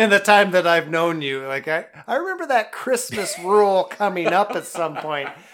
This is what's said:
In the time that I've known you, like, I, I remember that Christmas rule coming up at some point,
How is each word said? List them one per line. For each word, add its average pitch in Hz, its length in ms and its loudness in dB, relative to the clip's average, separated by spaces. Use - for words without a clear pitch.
In 214 80 2
the 196 80 6
time 202 320 4
that 175 160 2
I've 160 240 2
known 165 320 -2
you, 135 240 -4
like, 139 200 -6
I, 160 200 -4
I 254 120 -2
remember 359 280 -6
that 240 260 0
Christmas 233 680 -4
rule 196 460 4
coming 185 420 -2
up 202 240 2
at 160 140 -6
some 160 320 -6
point, 147 300 -6